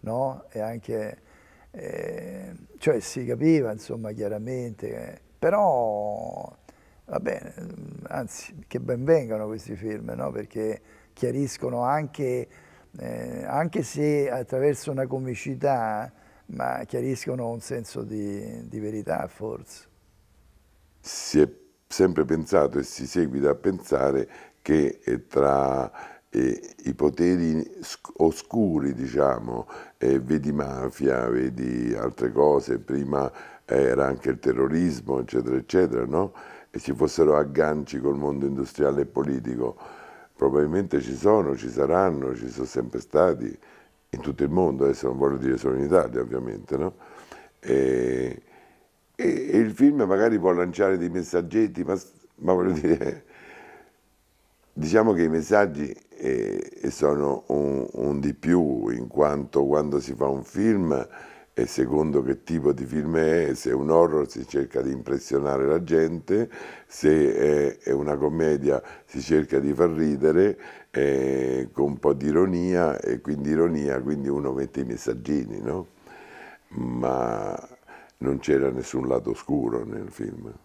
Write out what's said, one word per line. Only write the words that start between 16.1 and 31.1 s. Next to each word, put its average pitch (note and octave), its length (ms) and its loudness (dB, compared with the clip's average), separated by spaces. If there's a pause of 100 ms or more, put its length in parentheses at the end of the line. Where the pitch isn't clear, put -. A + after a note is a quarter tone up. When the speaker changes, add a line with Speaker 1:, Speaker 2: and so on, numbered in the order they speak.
Speaker 1:
ma - 400 -4
chiariscono B2+ 640 -4
un A#2 100 -8
senso A#2+ 420 -8
di, G#2+ 680 -8
di A2 100 -10
verità, G#2 500 -4
forse. - 580 -12 (1120)
Speaker 2:
Si - 400 -2
è D2+ 80 6 (380)
sempre E2+ 380 2
pensato D#2 540 2
e C#2 40 -2
si - 240 -10
seguita C#2+ 440 0
a C#2+ 40 2
pensare C#2 760 0 (340)
che, D2 420 2
eh, B1 220 -4
tra, C2+ 640 2 (400)
eh, - 440 -2 (100)
i B1+ 100 -4
poteri D#2+ 680 2 (180)
sc-, - 360 -16
oscuri, E2 800 0
diciamo, A#1+ 720 0 (320)
eh, C2+ 220 4
vedi C#2+ 320 0
mafia, C2 760 -2